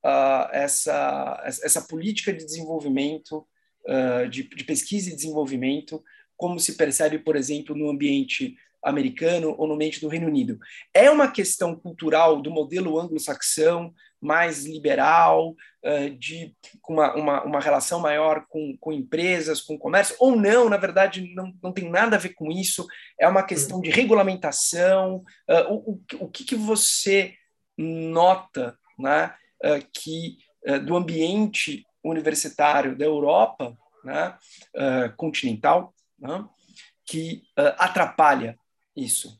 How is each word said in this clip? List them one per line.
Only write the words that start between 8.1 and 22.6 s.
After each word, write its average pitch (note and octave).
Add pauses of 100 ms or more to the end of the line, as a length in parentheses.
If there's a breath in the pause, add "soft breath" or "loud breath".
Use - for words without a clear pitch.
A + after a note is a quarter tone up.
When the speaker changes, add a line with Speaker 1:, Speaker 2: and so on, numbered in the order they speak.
Speaker 1:
americano D3
ou D#3
no D3+
ambiente D3+
do D#3
Reino E3
Unido? C3 (340 loud breath)
É A3
uma D4
questão F#3
cultural D#3+
do D3+
modelo D#3+
anglo-saxão, E3+ (280 soft breath)
mais D#3
liberal, D#3+ (280 soft breath)
ah, D3
de, D#3+ (260)
com -
uma, D#3
uma, D3
uma C#3+
relação C#3+
maior D#3
com, D3+
com D#3
empresas, D#3
com D#3
comércio, F3+
ou B3+
não, A3
na G3+
verdade, F#3
não, F#3
não F3+
tem F3
nada G#3+
a G3
ver F3
com D#3
isso, F#3 (320 loud breath)